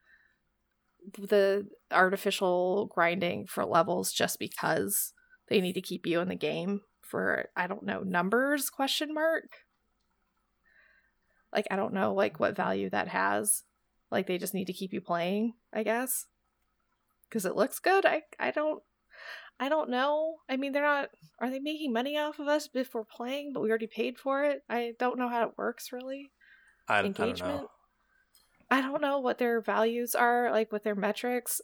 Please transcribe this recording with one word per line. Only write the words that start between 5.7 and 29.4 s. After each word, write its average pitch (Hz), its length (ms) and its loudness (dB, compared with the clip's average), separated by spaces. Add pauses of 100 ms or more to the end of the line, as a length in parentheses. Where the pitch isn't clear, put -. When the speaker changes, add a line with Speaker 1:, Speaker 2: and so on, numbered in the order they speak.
Speaker 1:
to 185 80 -2
keep - 240 -8
you 170 140 2
in 180 80 -2
the 185 80 -4
game 170 460 -4 (200)
for, - 540 -2
I 180 120 -2
don't 180 160 -8
know, 190 180 -4
numbers, 226 680 0
question 294 440 -2
mark? 320 300 0 (2000)
Like, - 180 0
I 190 40 -2
don't - 180 -2
know, 196 200 0
like, - 260 0
what 202 160 2
value 196 340 0
that 196 200 0
has. 202 540 0 (480)
Like, 190 160 0
they 180 100 -2
just 185 160 -6
need 190 140 -2
to 185 60 -6
keep 190 180 -8
you 202 100 -4
playing, 190 520 0 (200)
I 220 100 -2
guess. 233 420 -2 (1040)
'Cause 196 140 -2
it - 100 -2
looks 240 240 2
good. 381 260 6
I, - 180 2 (160)
I - 120 0
don't, 302 320 -2 (760)
I 262 100 -2
don't 302 200 0
know. 302 480 0 (120)
I 262 80 -2
mean, 277 160 -2
they're 285 100 2
not, 285 260 2 (300)
are 247 100 0
they 262 100 -4
making 302 340 -4
money 269 240 0
off 302 220 -2
of 285 80 -4
us 294 260 2
if 254 200 -2
we're 220 120 -4
playing, 277 480 -8
but 247 80 -2
we 220 80 2
already 220 180 0
paid 240 300 -4
for 269 260 0
it? 285 260 0
I 233 300 -2
don't 247 180 0
know 247 120 0
how 233 180 2
it - 100 -8
works, - 340 -4
really. 262 400 -10 (560)
Speaker 2:
I, 110 120 4
I - 40 2
don't 98 140 -2
know. 101 80 0
Speaker 1:
Engagement? 90 420 -4 (1000)
I 262 120 4
don't 277 200 -2
know 277 180 2
what 247 180 0
their 233 240 2